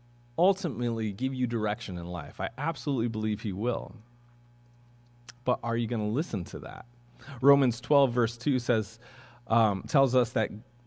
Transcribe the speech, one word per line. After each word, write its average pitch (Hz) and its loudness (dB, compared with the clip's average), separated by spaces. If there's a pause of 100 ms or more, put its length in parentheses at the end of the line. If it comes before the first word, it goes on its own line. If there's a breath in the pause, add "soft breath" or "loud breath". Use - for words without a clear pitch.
(380)
ultimately 120 0
give 131 -2
you 127 0
direction 107 -2
in 85 -6
life. 85 -8
I 95 -2 (100)
absolutely 139 -2
believe 110 -2
he 101 -4
will. 98 -4 (1500)
But - 0
are 117 -2
you 120 0
gonna 110 -2
listen 110 -2
to - -8
that? 50 -12 (540 loud breath)
Romans 139 6
twelve, 139 4
verse 120 0
two 135 0
says, 113 0 (480 loud breath)
um, 110 4
tells 135 4
us 123 2
that 110 0 (380)